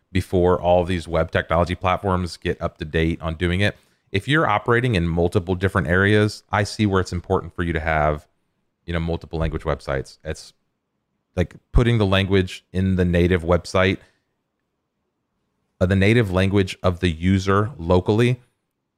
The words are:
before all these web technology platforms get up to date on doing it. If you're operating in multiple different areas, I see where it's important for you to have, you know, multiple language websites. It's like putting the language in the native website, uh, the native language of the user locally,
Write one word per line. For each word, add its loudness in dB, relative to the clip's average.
before 2
all 2
these -4
web -2
technology 0
platforms -2
get -6
up -8
to -10
date -2
on -6
doing -2
it. -2
If -4
you're 2
operating 0
in 0
multiple -2
different -2
areas, 2
I 0
see -2
where 2
it's -6
important -4
for -6
you -4
to -4
have, 0
you -8
know, -2
multiple -6
language -4
websites. -6
It's -12
like -4
putting 4
the 4
language 0
in 0
the 2
native 2
website, 0
uh, 2
the 2
native 4
language 0
of 0
the 2
user 0
locally, 2